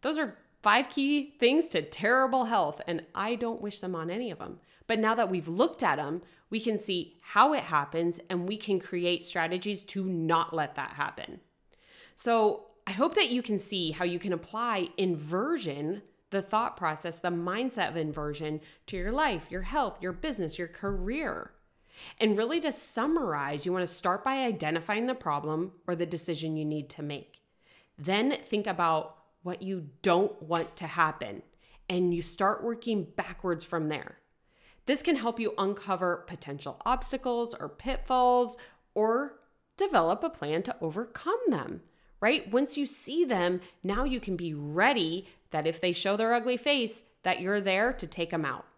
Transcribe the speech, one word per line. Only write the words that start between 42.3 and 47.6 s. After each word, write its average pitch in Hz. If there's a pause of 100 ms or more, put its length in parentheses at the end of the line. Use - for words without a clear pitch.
Once 262
you 285
see 311
them, 180 (220)
now 202
you 262
can 196
be 170
ready 170 (220)
that 156
if 165
they 180
show 196
their 226
ugly 240
face, 240 (200)
that 180
you're 196